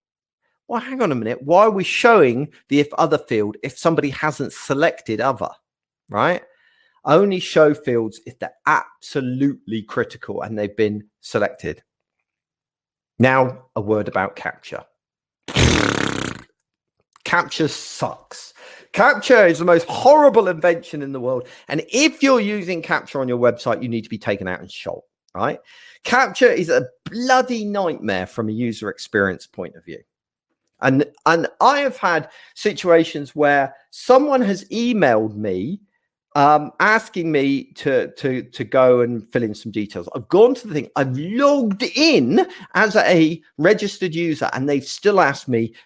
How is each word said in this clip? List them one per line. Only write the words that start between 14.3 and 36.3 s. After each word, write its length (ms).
captcha. 520
captcha 440
sucks. 840
captcha 560
is 100
the 60
most 240
horrible 600
invention 520
in 120
the 80
world. 280
And 220
if 320
you're 180
using 420
captcha 360
on 100
your 100
website, 440
you 60
need 160
to 60
be 80
taken 300
out 120
and 100
shot, 300
right? 240
captcha 500
is 140
a 180
bloody 600
nightmare 640
from 220
a 40
user 380
experience 560
point 300
of 80
view. 160
And, 260
and 200
I 180
have 180
had 320
situations 800
where 380
someone 520
has 240
emailed 720
me, 440